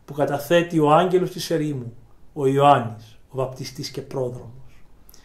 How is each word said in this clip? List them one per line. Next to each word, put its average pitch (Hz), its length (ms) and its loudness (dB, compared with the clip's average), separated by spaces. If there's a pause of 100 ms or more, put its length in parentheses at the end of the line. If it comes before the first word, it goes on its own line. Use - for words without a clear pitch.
που 147 80 -16
καταθέτει 160 640 2
ο 147 120 4
άγγελος 175 380 4
της - 200 -10
ερήμου, 147 440 -4 (460)
ο 139 60 0
Ιωάννης, 135 720 2 (100)
ο 131 80 -12
βαπτιστής - 520 -8
και 139 120 -10
πρόδρομος. 123 840 -10 (400)